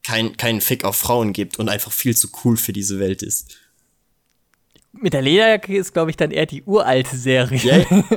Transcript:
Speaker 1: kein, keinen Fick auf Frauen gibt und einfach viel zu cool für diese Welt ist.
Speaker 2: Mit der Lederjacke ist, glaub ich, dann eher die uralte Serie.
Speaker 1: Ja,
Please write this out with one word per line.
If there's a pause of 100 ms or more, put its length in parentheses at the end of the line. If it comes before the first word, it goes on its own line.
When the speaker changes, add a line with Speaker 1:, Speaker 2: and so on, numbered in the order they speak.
Speaker 1:
kein,
keinen
Fick
auf
Frauen
gibt
und
einfach
viel
zu (140)
cool
für
diese
Welt
ist. (1300)
Speaker 2:
Mit
der
Lederjacke
ist,
glaub
ich,
dann
eher
die
uralte
Serie.
Speaker 1:
Ja, (140)